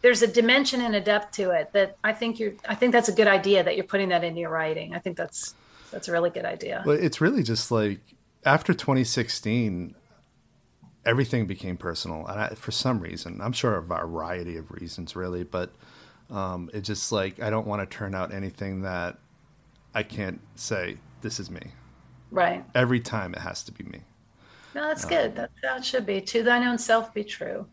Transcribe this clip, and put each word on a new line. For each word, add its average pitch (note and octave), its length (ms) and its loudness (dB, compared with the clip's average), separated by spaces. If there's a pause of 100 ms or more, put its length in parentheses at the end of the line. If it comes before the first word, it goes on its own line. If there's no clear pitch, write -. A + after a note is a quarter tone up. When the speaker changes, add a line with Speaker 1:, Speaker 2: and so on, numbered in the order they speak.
Speaker 1:
there's A#3 200 8
a A3 60 6
dimension B3 540 4
and A3+ 140 0
a G3 60 2
depth G#3 340 2
to F#3 160 0
it D#3+ 220 0
that G3 300 2
I G#3+ 100 2
think A3+ 260 -4
you're, G#3 140 -2 (140)
I G#3 80 -2
think B3 180 4
that's A#3 160 6
a G3 40 0
good G#3+ 140 8
idea G3 360 6
that E3 120 2
you're F#3 100 -2
putting G3 240 0
that F3 140 2
into E3+ 160 -4
your E3+ 100 -4
writing. D#3+ 460 -2
I F3 40 -6
think E3+ 180 -6
that's, - 380 -8 (360)
that's - 160 -10
a F3+ 40 -4
really E3+ 180 2
good - 160 -6
idea. - 400 -6
Speaker 2:
Well, D3 120 6
it's E3 220 0
really F#3+ 240 4
just A2 280 -2
like, G#2+ 280 2 (460)
after D3 280 4
twenty C3 300 2
sixteen, A2 920 -2 (1080)
everything A#2 420 2
became F#2 280 -6
personal. E2 520 -6
And G2 120 -8
I, A2 100 0
for - 220 -8
some B2 300 0
reason, F2 400 -10
I'm A2+ 100 -2
sure A#2+ 240 0
a E2+ 60 -2
variety E2+ 760 -4
of D#2+ 140 -12
reasons, E2+ 440 -12
really, F2+ 280 -4
but, F2+ 280 -6 (580)
um, F#2 440 -6
it's G2 140 -8
just - 240 -4
like, G2 300 0
I A2 80 -2
don't G#2+ 180 0
wanna G2+ 180 -2
turn G2 300 -6
out F#2 180 -4
anything F#2+ 500 -6
that F2+ 340 -4 (760)
I G#2+ 100 0
can't F#2+ 360 -6 (160)
say, F#2+ 420 -4 (240)
"This A2+ 180 -6
is F#2+ 100 -10
me." F2 120 -12 (680)
Speaker 1:
Right. F3 320 2 (120)
Speaker 2:
Every B2+ 260 4
time G2+ 320 -6
it - 60 -10
has - 240 -8
to - 80 -16
be - 120 -16
me. - 180 -14 (760)
Speaker 1:
No, C#4+ 120 -4
that's D#4 180 -2
Speaker 2:
Um, - 40 -6
Speaker 1:
good. D4 260 2
That's A#3 180 -8 (120)
how C4 120 -2
it B3+ 80 -10
should B3 200 -2
be. G3 160 -2
"To A3+ 220 0
thine A#3+ 200 4
own B3 140 2
self A3+ 360 2
be G#3 100 -4
true." - 500 -8